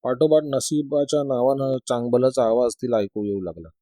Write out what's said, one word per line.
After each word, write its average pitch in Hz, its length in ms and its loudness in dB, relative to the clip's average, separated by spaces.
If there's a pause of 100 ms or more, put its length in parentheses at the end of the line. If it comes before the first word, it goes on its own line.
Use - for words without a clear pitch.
पाठोपाठ 151 420 2
नशिबाच्या 143 760 -2
नावानं 135 540 0 (100)
चांगभलचा 123 560 2
आवाज 117 320 2
तिला 120 220 -2
ऐकू 104 280 -4
येऊ 101 160 -4
लागला 82 260 -10 (140)